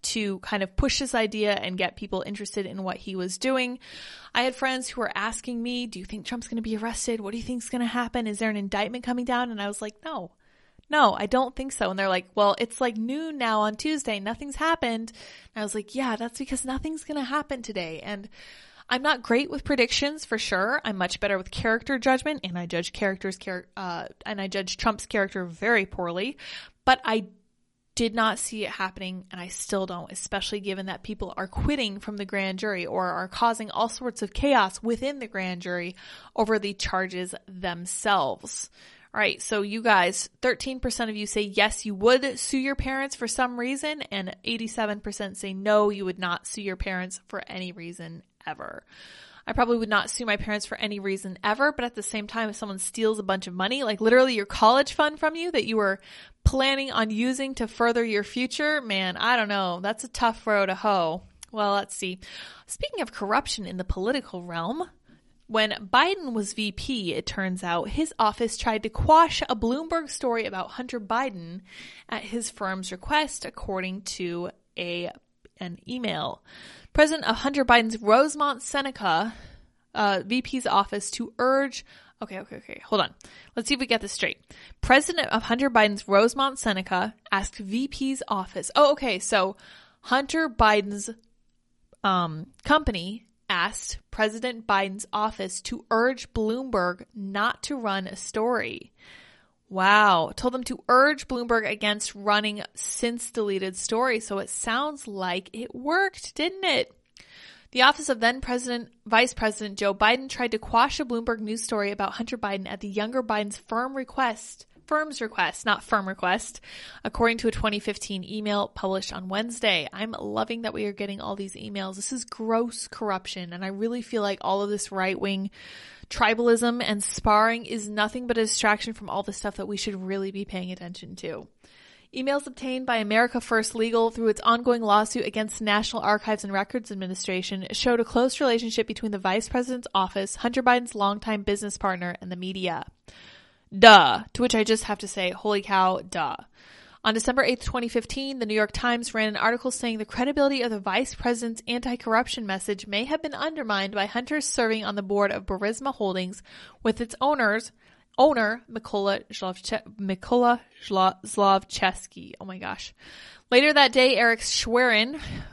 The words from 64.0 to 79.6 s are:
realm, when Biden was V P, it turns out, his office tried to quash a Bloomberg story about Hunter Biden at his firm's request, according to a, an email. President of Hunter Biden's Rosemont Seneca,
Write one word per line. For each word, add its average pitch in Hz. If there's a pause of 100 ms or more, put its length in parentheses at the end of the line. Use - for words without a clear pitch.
realm, 180 (560)
when 214
Biden 320
was 208
V 208
P, 202
it 185
turns 185
out, 175
his 311
office 226
tried 220
to 220
quash 320
a 262
Bloomberg 294
story 233
about 190
Hunter 247
Biden 190 (480)
at 226
his 220
firm's 190
request, 294
according 190
to 175 (260)
a, 175 (460)
an 180
email. 202 (520)
President 302
of 226
Hunter 285
Biden's 233
Rosemont 285
Seneca, 226 (640)